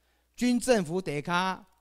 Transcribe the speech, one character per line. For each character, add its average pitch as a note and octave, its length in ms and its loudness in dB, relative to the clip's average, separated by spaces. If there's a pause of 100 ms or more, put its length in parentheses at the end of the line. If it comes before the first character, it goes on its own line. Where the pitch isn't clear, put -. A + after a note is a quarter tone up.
(360)
军 B3 240 2
政 A3+ 240 2
府 E3+ 160 -4
底 D3 220 -6
下 F3+ 440 -2 (140)